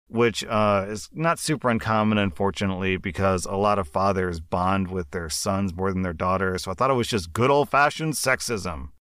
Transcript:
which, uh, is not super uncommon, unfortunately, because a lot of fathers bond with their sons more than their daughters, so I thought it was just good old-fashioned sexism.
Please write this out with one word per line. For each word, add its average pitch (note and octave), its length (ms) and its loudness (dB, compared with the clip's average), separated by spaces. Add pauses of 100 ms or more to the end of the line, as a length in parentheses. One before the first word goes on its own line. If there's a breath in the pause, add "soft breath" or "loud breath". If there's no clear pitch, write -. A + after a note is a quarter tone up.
which, A2+ 380 0
uh, G#2 440 2
is G#2+ 240 -8
not E3 280 0
super C#3 280 0
uncommon, A2 480 2
unfortunately, F#2+ 800 0
because F#2+ 480 0
a F#2+ 120 -4
lot G2+ 240 4
of D#2+ 80 -4
fathers F#2 500 0
bond F#2 500 0
with F2+ 220 -6
their E2+ 180 -6
sons G2 460 -2
more F#2+ 180 -2
than F#2 100 0
their F2+ 100 -2
daughters, F#2 500 -2
so F#2+ 80 -8
I F#2 40 -4
thought C3 180 2
it - 20 4
was A#2+ 140 0
just E2+ 240 -2
good B2 180 2
old-fashioned C#3+ 640 2
sexism. F2+ 760 -4 (120)